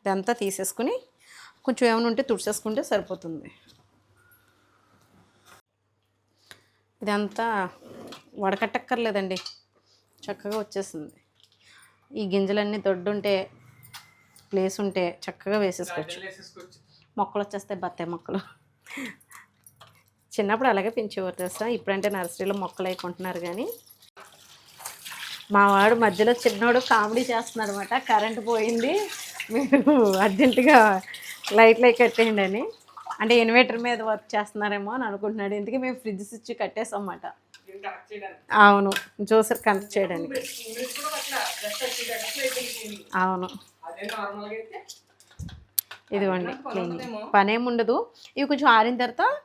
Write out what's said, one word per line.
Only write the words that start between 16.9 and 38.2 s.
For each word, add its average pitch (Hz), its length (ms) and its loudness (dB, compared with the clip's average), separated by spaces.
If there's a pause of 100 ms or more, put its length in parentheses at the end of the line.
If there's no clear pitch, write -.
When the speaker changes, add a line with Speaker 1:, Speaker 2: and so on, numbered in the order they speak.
Speaker 1:
మొక్కలు 202 280 -2
వచ్చేస్తాయి, 202 380 -10
బత్తాయి 170 300 -6
మొక్కలు. 190 260 -6 (1900)
చిన్నప్పుడు 220 380 0
అలాగే 196 260 0
పెంచేవారు 196 460 -6
తెలుసా, 180 200 -6 (120)
ఇప్పుడంటే 196 320 -2 (100)
నర్సరీలో 190 360 -4 (100)
మొక్కలు 185 260 -6
అవి 180 140 -8
కొంటున్నారు 180 440 -8
కానీ. 214 200 -6 (1900)
మా 202 80 8 (120)
వాడు 208 280 6
మధ్యలో 208 300 4 (100)
చిన్నోడు 233 380 2 (100)
కామెడీ 226 400 2
చేస్తున్నాడు 226 420 -4
అనమాట. 202 220 -6 (160)
కరెంట్ 220 300 2 (100)
పోయింది, 233 420 0 (640)
మీరు 269 400 4 (300)
అర్జెంటుగా 254 520 6 (800)
లైట్లు 226 320 10
అవి 233 120 6
కట్టేయండి 226 480 4
అని. 208 140 -2 (580)
అంటే 220 140 4 (100)
ఇన్వర్టర్ 233 420 4
మీద 240 140 -2 (100)
వర్క్ 214 240 -4
చేస్తున్నారేమో 208 600 -2
అని 262 120 -2
అనుకుంటున్నాడు. 202 520 -4
ఇందుకే 208 240 -4
మేము 254 180 -4
ఫ్రిడ్జ్ 202 260 -6
స్విచ్ 233 320 -12
కట్టేసాం 202 400 -6
అన్నమాట. 180 240 -10 (420)
Speaker 2:
దీన్ని 196 200 -20
కనెక్ట్ - 260 -16
చేయడానికి. 202 280 -16 (260)